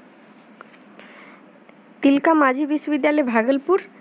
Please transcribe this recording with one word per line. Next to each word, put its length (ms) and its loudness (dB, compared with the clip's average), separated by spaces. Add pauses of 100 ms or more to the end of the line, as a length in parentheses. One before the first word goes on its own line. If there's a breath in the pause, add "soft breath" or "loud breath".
(2000 loud breath)
तिलका 300 4
मांझी 320 2
विश्वविद्यालय 580 -2
भागलपुर, 580 -2 (200 loud breath)